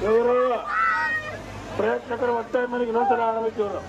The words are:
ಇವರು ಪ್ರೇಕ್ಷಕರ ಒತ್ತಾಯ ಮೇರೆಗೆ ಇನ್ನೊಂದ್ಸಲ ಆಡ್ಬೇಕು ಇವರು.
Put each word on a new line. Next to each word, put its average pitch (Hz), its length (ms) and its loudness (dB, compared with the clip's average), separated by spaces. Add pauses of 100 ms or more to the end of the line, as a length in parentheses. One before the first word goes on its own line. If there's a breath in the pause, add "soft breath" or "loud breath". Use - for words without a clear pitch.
ಇವರು 240 300 4 (1400)
ಪ್ರೇಕ್ಷಕರ 240 540 0 (100)
ಒತ್ತಾಯ 247 320 0
ಮೇರೆಗೆ 240 200 0
ಇನ್ನೊಂದ್ಸಲ 226 360 4
ಆಡ್ಬೇಕು 226 340 -2
ಇವರು. 190 260 -2